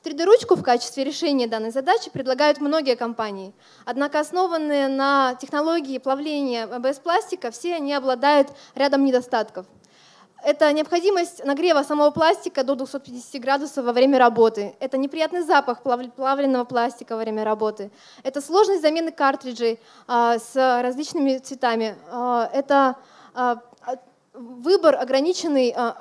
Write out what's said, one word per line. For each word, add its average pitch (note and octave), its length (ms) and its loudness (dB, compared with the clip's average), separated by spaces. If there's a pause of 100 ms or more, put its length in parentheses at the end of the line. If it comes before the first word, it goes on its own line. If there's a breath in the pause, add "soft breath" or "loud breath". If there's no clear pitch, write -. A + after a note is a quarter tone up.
Три D#4+ 120 -8
Д D#4+ 100 -2
ручку G#4 300 6
в - 80 -2
качестве B3 420 0
решения C#4+ 420 -2
данной A3 260 -6
задачи C#4 380 0
предлагают C4+ 500 0
многие C#4+ 360 0
компании. G#3+ 560 -8 (320 soft breath)
Однако C#4+ 360 -2
основанные D4+ 680 -2
на C4+ 460 2
технологии C#4+ 640 -4
плавления C4+ 720 -4
А B3+ 80 -8
Б C4 160 -2
С C#4 40 -10
пластика, F4 520 -2
все F4 240 -8
они C#4+ 180 -4
обладают C#4 560 2 (260 loud breath)
рядом C#4 300 2
недостатков. B3 640 -2 (760 soft breath)
Это D4 300 2
необходимость E4+ 720 0
нагрева C#4+ 380 2
самого D4 300 2
пластика D#4+ 520 0
до C4+ 100 0
двухсот C4+ 300 -8
пятидесяти B3 320 -16
градусов C4+ 480 -4
во A#3+ 80 0
время C4 260 4
работы. A3+ 600 4
Это C4 160 -6
неприятный D#4 460 -2
запах C#4 400 0
плав-, B3 300 -2
плавленного C4+ 520 0
пластика A#3+ 500 -4
во A3 60 -6
время G#3+ 240 -4
работы. G#3+ 460 -4 (320 loud breath)
Это C4+ 180 -6
сложность F#4+ 400 2
замены D#4+ 320 0
картриджей, A#3+ 680 -2 (280 soft breath)
а, A#3 320 2
с B3+ 440 0
различными C4+ 540 -2
цветами. A3+ 580 -4 (160)
А, A#3+ 440 -2
это, C4+ 420 2 (380 loud breath)
а, A#3+ 260 -2 (240)
а, B3+ 120 -6 (360)
выбор C4+ 640 2
ограниченный, C4+ 800 0
а, A#3 140 -2 (100)